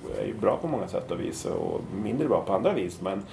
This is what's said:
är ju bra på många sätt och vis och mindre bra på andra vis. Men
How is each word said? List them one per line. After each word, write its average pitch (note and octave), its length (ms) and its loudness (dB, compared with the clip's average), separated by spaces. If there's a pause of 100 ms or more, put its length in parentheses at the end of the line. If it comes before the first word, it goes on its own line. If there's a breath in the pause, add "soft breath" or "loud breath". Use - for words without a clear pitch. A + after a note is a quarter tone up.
(200)
är - 60 0
ju G#2+ 80 -2
bra A2 220 4
på - 120 -2
många B2 200 0
sätt - 220 -2
och F2 100 -2
vis - 240 -4
och F2 360 0 (220)
mindre B2 260 2
bra F2+ 140 4
på F#2+ 100 0
andra G#2+ 200 4
vis. F2+ 280 -2
Men F#2+ 220 -2 (100)